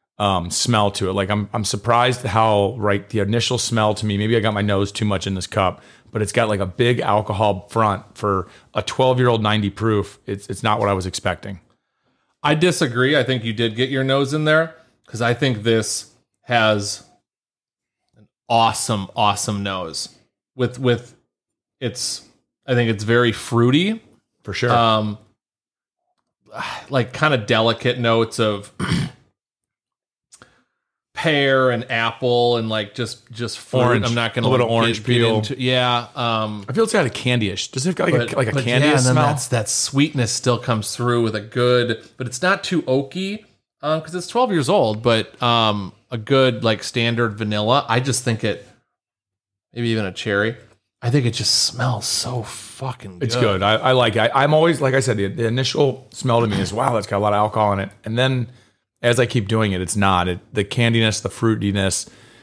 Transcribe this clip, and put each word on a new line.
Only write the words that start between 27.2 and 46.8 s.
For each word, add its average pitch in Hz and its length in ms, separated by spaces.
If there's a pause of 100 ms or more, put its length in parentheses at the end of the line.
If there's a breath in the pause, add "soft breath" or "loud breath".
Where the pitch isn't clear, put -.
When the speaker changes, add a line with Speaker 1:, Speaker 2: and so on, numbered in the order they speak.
Speaker 2:
delicate 117 600
notes 117 420
of 104 380
<clears throat> - 40 (2250 soft breath)
pear 135 580
and 120 200
apple 120 680
and, 113 120
like, 107 240
just, - 380
just 113 280
fruit. - 200
Speaker 1:
Orange. 123 260
Speaker 2:
I'm 117 80
not 117 220
gonna, 117 120
Speaker 1:
A - 20
little 123 180
Speaker 2:
like, 117 80
Speaker 1:
orange 113 240
Speaker 2:
get, 110 80
get 123 60
Speaker 1:
peel. 117 240
Speaker 2:
into, 107 240
yeah. 123 540
Um, 110 540
Speaker 1:
I 127 40
feel 220 100
it's - 100
got 175 140
a - 20
candy-ish. 110 600
Does 135 180
it 185 80
got, - 160
like, 127 80
Speaker 2:
but, 117 140
Speaker 1:
a, - 20
like, 131 140
a - 40
Speaker 2:
but 135 100
Speaker 1:
candy 127 240
Speaker 2:
yeah, 147 100
and 127 80
then 127 80
Speaker 1:
smell? 151 140
Speaker 2:
that's, 147 200
that 113 220
sweetness 139 640
still 120 280
comes 110 360
through 120 280
with 107 120
a 101 60
good, 120 640 (100)
but 123 100
it's - 140
not 196 220
too 165 200
oaky, 180 640 (360)
um, 156 200
'cause 160 120
it's 175 140
twelve 240 240
years 151 180
old, 113 320
but, 113 400
um, 110 500 (200)
a 120 60
good, 127 460
like, 110 200